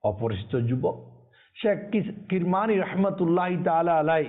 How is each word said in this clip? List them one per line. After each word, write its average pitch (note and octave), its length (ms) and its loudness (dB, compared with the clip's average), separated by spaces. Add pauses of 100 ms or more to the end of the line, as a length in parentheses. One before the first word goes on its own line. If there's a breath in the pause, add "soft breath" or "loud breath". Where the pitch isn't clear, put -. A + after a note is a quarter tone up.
অপরিচিত G#2+ 580 -2
যুবক, - 640 -4 (340 soft breath)
শেখ - 300 -2
কিস-, - 380 -4
কিরমানি F#3+ 480 0
রহমতুল্লাহি F3+ 880 0
তাআলা E3+ 340 2
আলাই D#3 320 2